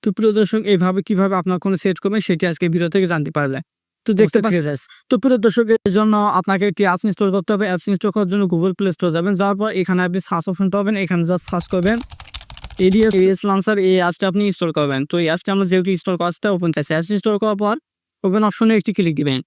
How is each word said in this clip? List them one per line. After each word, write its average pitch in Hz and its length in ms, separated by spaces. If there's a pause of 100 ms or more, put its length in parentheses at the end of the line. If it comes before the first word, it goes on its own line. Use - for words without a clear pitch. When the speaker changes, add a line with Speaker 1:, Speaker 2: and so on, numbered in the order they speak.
Speaker 1:
তো - 40 (100)
প্রিয় 220 220
দর্শক, 220 220 (120)
এইভাবে 185 360
কিভাবে 196 320
আপনার 180 220
ফোনে 190 200
সেট 185 200
করবেন 202 240
সেটি 175 240
আজকে 165 140 (100)
ভিডিও 170 200
থেকে 190 180
জানতে 151 260
পারবেন। 135 240 (440)
তো 233 40 (100)
দেখতে - 20
Speaker 2:
বুঝতে 214 220
Speaker 1:
পাচ্ছেন, 180 200
Speaker 2:
পেরেছি। 143 220 (240)
Speaker 1:
তো 262 120
প্রিয় 254 240
দর্শক, 226 200 (200)
এর 196 120
জন্য 214 160 (240)
আপনাকে 190 320
একটি 196 180
অ্যাপস 180 200
ইনস্টল 196 280
করতে 185 180
হবে। 202 160
অ্যাপস 180 200
ইনস্টল 196 240
করার 208 180
জন্য 202 100 (100)
Google 175 260
Play 190 180
Store 175 200
যাবেন, 180 240
যাওয়ার 202 200
পর 214 100 (100)
এখানে 180 260
আপনি 180 220
সার্চ 170 220
অপশন 190 240
পাবেন, 202 200 (100)
এখানে 175 260
just 180 200
সার্চ 175 240
করবেন 190 220 (920)
এডিএস, 220 320
এডিএস 185 220 (100)
লঞ্চার, 196 260 (120)
এই 185 140
অ্যাপসটা 180 280
আপনি 202 200
ইনস্টল 175 280
করবেন। 139 220 (100)
তো - 120
এই 165 60
অ্যাপসটা 170 260
আমরা 196 160
যেহেতু 185 260
ইনস্টল 180 240
করা 175 120
আছে, - 240
ওপেন 175 140 (100)
আছে। 147 140
অ্যাপস 165 200
ইনস্টল 208 280
করার 214 220
পর 208 100 (500)
ওপেন 196 240
অপশনে 220 300
একটি 202 180
ক্লিক 170 240
দিবেন। 139 260